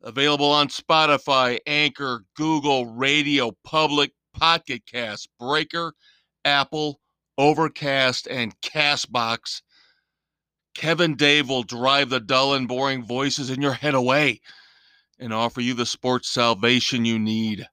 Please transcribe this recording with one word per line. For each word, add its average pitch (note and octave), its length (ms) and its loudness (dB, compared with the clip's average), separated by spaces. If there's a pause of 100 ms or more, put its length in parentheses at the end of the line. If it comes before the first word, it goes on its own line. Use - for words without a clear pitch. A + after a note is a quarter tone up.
Available C#3+ 480 2
on D3 160 4
Spotify, C#3 960 2
Anchor, C#3+ 600 -2 (100)
Google, D3 520 0
Radio C3+ 640 0 (120)
Public, D3 480 0 (220)
Pocket D#3 520 -2
Cast, A2+ 440 -10 (100)
Breaker, D#3 540 -4 (500)
Apple, C#3+ 560 0 (380)
Overcast, C#3+ 880 2
and A#2 340 -6
Castbox. B2 1000 -2 (1120)
Kevin D#3+ 420 0
Dave D3 340 2
will B2+ 140 -2
drive B2+ 460 0
the B2+ 100 -2
dull C3 360 2
and B2+ 120 -2
boring C3 360 -2
voices C3 460 -4
in C3+ 120 -4
your C#3 120 0
head C#3+ 200 -2
away C3 480 2 (800)
and A#2 140 -8
offer A#2 280 -2
you B2 120 0
the A#2+ 120 -2
sports B2+ 440 -2
salvation A#2+ 760 0
you A2+ 140 0
need. A2 540 -2